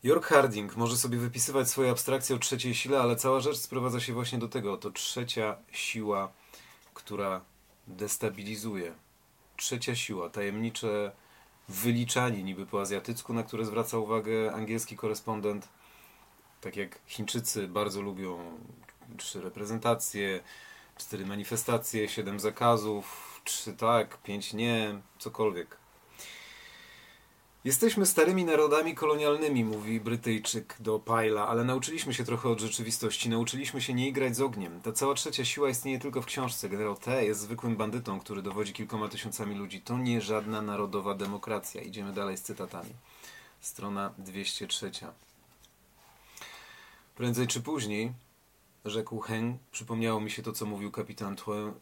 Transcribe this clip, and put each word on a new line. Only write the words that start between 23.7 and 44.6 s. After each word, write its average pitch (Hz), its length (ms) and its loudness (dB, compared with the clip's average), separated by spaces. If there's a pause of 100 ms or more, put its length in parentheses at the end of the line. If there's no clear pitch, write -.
tak, 113 500 2
pięć 101 300 -6
nie, 110 480 0 (180)
cokolwiek. 95 580 -2 (1900)
„Jesteśmy 196 420 6
starymi 180 380 8
narodami 156 500 6
kolonialnymi”, 147 680 4
mówi 110 360 0
Brytyjczyk 113 800 0
do 110 180 2
Pyle'a, 110 500 4
„ale 117 160 2
nauczyliśmy 131 500 -2
się 123 100 -2
trochę 117 240 0
od 110 120 2
rzeczywistości, 110 680 -2
nauczyliśmy 123 520 0
się 123 140 0
nie 127 140 4
igrać 131 280 2
z 127 40 0
ogniem. 98 400 -2
Ta 113 120 -4
cała 139 220 2
trzecia 135 300 -2
siła 143 240 2
istnieje 131 300 0
tylko 131 240 -2
w - 40 -8
książce. 120 420 -2
Generał 101 280 0
T 123 280 2
jest 104 160 2
zwykłym 113 360 -2
bandytą, 107 440 -2
który 98 220 -8
dowodzi 98 300 -2
kilkoma 107 360 -4
tysiącami 104 460 -6
ludzi. 98 260 -8
To 120 180 -2
nie 120 220 2
żadna 107 420 0
narodowa 101 520 -2
demokracja”. 101 680 -4
Idziemy 98 300 -8
dalej 98 240 -2
z - 60 -10
cytatami. 92 480 -10 (680)
Strona 101 580 -4
dwieście 95 480 -6